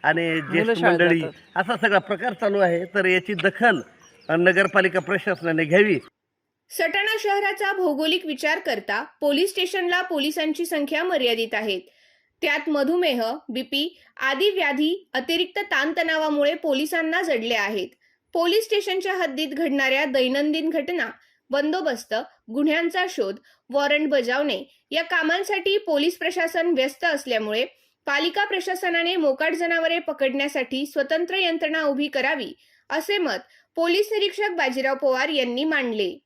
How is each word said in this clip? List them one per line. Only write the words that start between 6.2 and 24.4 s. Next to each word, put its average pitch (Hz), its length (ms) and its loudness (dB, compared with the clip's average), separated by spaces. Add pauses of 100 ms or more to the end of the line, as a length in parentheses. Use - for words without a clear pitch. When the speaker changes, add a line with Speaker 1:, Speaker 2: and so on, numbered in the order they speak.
Speaker 3:
सटाणा 403 500 -2
शहराचा 403 540 0
भौगोलिक 330 520 0
विचार 311 340 -2
करता 294 440 -4
पोलीस 294 460 0
स्टेशनला 370 520 -2
पोलिसांची 311 640 -2
संख्या 311 380 -2
मर्यादित 240 500 0
आहे. 214 460 -6 (420)
त्यात 302 280 -2
मधुमेह, 285 680 0 (140)
बीपी 277 500 -4 (220)
आदी 277 280 2
व्याधी 320 640 -2
अतिरिक्त 339 460 -2
ताणतणावामुळे 311 960 0
पोलिसांना 320 680 -2
जडले 240 320 0
आहेत. 202 340 -2 (460)
पोलीस 349 300 2
स्टेशनच्या 392 500 -2
हद्दीत 311 340 -2
घडणाऱ्या 277 580 0
दैनंदिन 285 640 0
घटना, 311 400 -2 (400)
बंदोबस्त, 294 640 -2 (400)
गुन्ह्यांचा 330 560 2
शोध, 208 260 -4 (340)
वॉरंट 285 400 2
बजावणे 262 840 0